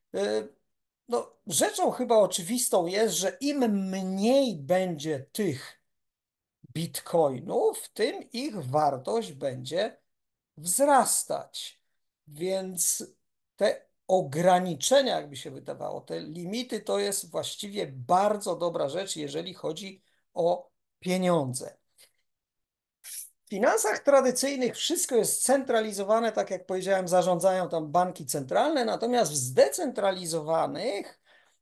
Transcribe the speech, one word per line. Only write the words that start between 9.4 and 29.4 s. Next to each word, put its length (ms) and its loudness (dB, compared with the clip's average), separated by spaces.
wzrastać. 1300 0
Więc 800 -4
te 300 0
ograniczenia, 1080 4
jakby 200 -8
się 140 -12
wydawało, 500 -10
te 200 -10
limity 600 -8
to 180 -2
jest 320 -2
właściwie 560 -6
bardzo 720 0
dobra 320 -2
rzecz, 280 -6
jeżeli 380 -8
chodzi 480 -10
o 360 0
pieniądze. 800 0
W 260 -16
finansach 500 2
tradycyjnych 800 2
wszystko 400 -2
jest 260 2
centralizowane, 920 2
tak 180 -2
jak 160 -6
powiedziałem, 420 0
zarządzają 600 4
tam 240 -4
banki 340 0
centralne, 580 0
natomiast 480 0
w 40 -6
zdecentralizowanych 1800 0